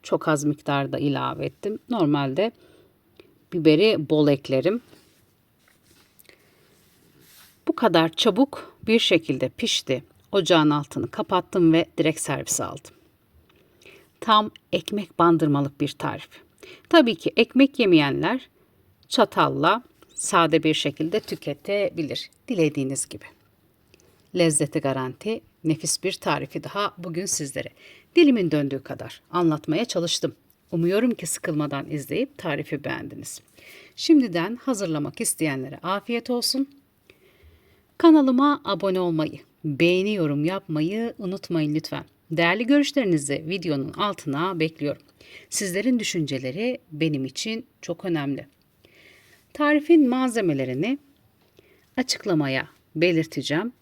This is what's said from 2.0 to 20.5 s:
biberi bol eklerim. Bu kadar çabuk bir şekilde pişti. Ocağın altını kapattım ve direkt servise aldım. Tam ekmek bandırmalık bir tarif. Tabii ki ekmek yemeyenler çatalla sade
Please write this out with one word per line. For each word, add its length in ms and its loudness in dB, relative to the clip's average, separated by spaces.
biberi 560 4
bol 180 4
eklerim. 540 0
Bu 80 -2
kadar 340 2
çabuk 680 -2
bir 120 4
şekilde 500 0
pişti. 540 -4
Ocağın 380 4
altını 420 -4
kapattım 600 2
ve 120 2
direkt 220 0
servise 440 -4
aldım. 300 -12
Tam 320 2
ekmek 480 -4
bandırmalık 600 2
bir 80 -2
tarif. 400 -8
Tabii 260 6
ki 200 -4
ekmek 440 4
yemeyenler 680 2
çatalla 760 2
sade 480 2